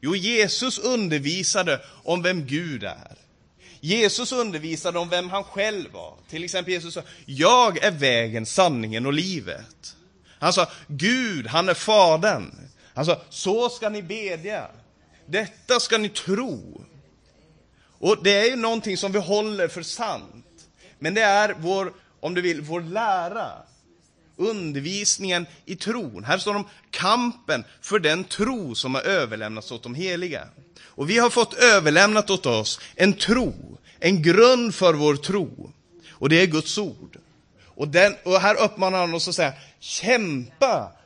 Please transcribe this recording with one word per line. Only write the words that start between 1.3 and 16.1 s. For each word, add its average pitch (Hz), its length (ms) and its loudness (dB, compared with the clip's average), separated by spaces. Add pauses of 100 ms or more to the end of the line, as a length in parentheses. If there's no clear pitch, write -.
om 175 180 -2
vem 175 240 -2
Gud 139 380 -6
är. - 320 -12 (640)
Jesus 214 520 0
undervisade 170 680 -4
om 170 100 -6
vem 175 220 -4
han 196 140 -6
själv 196 480 -6
var. 87 220 -16 (140)
Till 160 160 -10
exempel 180 280 -6
Jesus 170 220 -8
sa: 170 80 -10 (240)
"Jag 185 580 4
är 208 60 4
vägen, 117 560 0
sanningen 120 600 0
och 139 60 -2
livet." 143 840 -8 (420)
Han 165 140 0
sa: 175 160 0 (180)
"Gud, 185 600 -2
han 160 220 0
är 175 60 2
Fadern." 170 800 4 (400)
Han 147 120 -2
sa: 160 140 0 (100)
"Så 226 380 -2
ska 233 200 -6
ni 208 140 -6
bedja. 185 640 -8 (600)
Detta 214 540 -2
ska - 180 0
ni 214 100 0
tro." 190 760 -6 (1120)